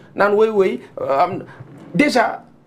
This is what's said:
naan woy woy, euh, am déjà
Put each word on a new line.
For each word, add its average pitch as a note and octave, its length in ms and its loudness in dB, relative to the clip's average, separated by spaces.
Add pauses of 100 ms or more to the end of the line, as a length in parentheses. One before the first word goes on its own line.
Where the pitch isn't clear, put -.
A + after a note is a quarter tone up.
(160)
naan G3+ 180 2
woy A3 160 2
woy, G3+ 320 0 (180)
euh, - 200 -2
am F3+ 260 -2 (500)
déjà B3+ 480 0 (240)